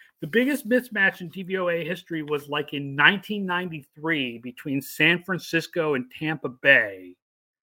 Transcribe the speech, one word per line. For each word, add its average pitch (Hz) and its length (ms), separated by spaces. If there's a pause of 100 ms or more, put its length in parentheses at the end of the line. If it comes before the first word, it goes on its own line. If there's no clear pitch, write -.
(200)
The 160 80
biggest 247 400
mismatch 208 540
in 170 80
D 190 140
V 185 140
O 180 120
A 170 160
history 170 360
was, 143 280
like, 147 240
in 139 240
nineteen 196 480
ninety-three 160 920
between 135 420
San 170 420
Francisco 165 720
and 127 180
Tampa 156 380
Bay, 107 680 (480)